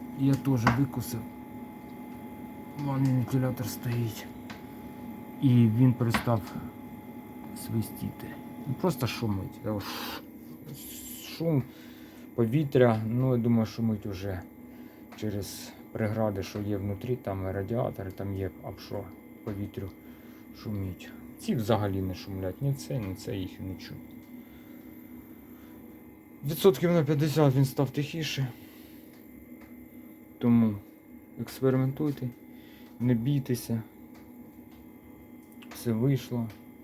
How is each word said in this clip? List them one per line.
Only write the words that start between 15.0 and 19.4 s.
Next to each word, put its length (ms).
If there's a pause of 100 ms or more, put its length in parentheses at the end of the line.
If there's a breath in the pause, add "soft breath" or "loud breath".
через 560 (200)
прегради, 500
що 160
є 180
внутрі, 400
там 320
і 40
радіатори, 580
там 260
є, 140 (120)
об 160
що 220 (440)